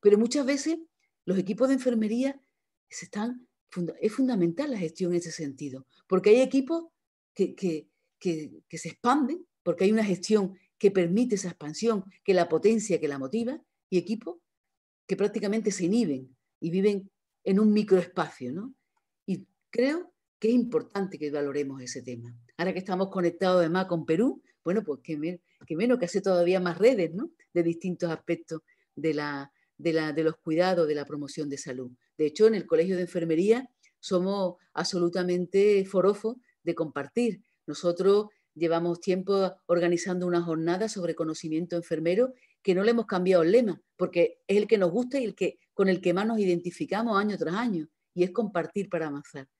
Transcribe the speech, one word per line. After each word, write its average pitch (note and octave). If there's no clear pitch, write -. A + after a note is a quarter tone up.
Pero G#3
muchas A#3+
veces C#4+
los F#3+
equipos G#3+
de C4+
enfermería B3
se -
están A#3
funda-, F3
es G#3+
fundamental A#3+
la A3
gestión F3
en F3
ese E3+
sentido, C#3
porque F#3
hay B3
equipos C4+
que, -
que, D#3+
que, D#3+
que E3
se E3
expanden, C4+
porque F3
hay G3+
una A3
gestión G3
que G3+
permite G3
esa F#3+
expansión, F#3+
que G3
la F3
potencia, F#3+
que D#3
la C#3
motiva, A3+
y F3+
equipos A3
que F#3+
prácticamente G#3
se F#3
inhiben E3+
y D#3+
viven G3
en G3
un G#3+
microespacio, F3+
¿no? A3+
Y F#3
creo C#4+
que G#3+
es A#3
importante G3
que D3
valoremos C#3
ese B2
tema. A#2+
Ahora F3+
que E3+
estamos F#3+
conectados F#3
además F3
con E3+
Perú, G#3+
bueno, G3
pues -
qué D#3+
me-, E3+
qué D#3+
menos A#3+
que F3+
hacer F#3+
todavía F#3
más F3
redes, G3+
¿no? B3
De E3+
distintos E3+
aspectos E3
de D3+
la, C#3+
de D#3+
la, D#3
de D#3+
los D#3+
cuidados, E3+
de D3+
la D3
promoción D3
de C#3
salud. B2+
De D#3
hecho, G#3+
en A3+
el F3+
Colegio E3
de F3+
Enfermería F3+
somos F#3+
absolutamente F3+
forofos G3+
de E3+
compartir. E3
Nosotros F#3
llevamos E3
tiempo F#3+
organizando F3
una F3
jornada E3+
sobre F3
conocimiento D#3+
enfermero F3
que F#3+
no F#3+
le A3+
hemos A#3
cambiado F#3
el E3
lema, A3
porque E3+
es G3
el G#3
que A3
nos F3+
gusta B3
y C4
el B3+
que, -
con F#3+
el F#3
que F3+
más G3
nos A3+
identificamos F#3+
año G#3
tras D#3+
año, G3+
y F3
es F3+
compartir G3
para D#3+
avanzar. C#3+